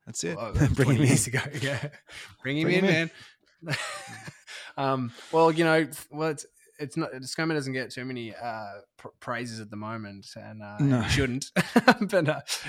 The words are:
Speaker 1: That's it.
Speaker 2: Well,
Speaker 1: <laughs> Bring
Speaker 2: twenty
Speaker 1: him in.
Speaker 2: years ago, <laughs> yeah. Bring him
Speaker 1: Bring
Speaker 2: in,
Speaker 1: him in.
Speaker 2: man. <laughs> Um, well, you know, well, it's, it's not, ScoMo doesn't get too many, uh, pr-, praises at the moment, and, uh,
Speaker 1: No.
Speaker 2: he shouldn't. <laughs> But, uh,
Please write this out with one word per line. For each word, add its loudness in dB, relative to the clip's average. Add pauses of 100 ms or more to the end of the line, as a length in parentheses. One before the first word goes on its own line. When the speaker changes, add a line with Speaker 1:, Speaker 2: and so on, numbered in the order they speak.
Speaker 1:
That's -6
it. -4
Speaker 2:
Well, -6
Speaker 1:
<laughs> -
Bring 4
Speaker 2:
twenty 4
Speaker 1:
him 4
in. 6
Speaker 2:
years 4
ago, -2 (120)
<laughs> -8
yeah. -4 (520)
Bring -2
him 2
Speaker 1:
Bring 4
Speaker 2:
in, 4
Speaker 1:
him 6
in. 0 (520)
Speaker 2:
man. -4
<laughs> -14
Um, 0 (200)
well, 8
you 2
know, 6 (240)
well, -2
it's, -6 (320)
it's -8
not, 0
ScoMo -4
doesn't -2
get -4
too -8
many, -8
uh, -8 (160)
pr-, -18 (140)
praises -6
at -14
the -10
moment, -10
and, -14
uh, -14
Speaker 1:
No. 4
Speaker 2:
he -2
shouldn't. 0
<laughs> 4 (400)
But, 2
uh, 0 (280)